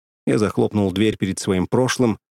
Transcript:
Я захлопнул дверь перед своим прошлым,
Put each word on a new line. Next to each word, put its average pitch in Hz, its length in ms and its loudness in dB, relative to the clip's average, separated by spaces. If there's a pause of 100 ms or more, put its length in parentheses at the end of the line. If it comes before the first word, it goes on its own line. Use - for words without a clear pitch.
(260)
Я 135 120 2
захлопнул 104 520 0
дверь 101 280 0
перед 95 200 -4
своим 92 280 0
прошлым, 120 520 0 (180)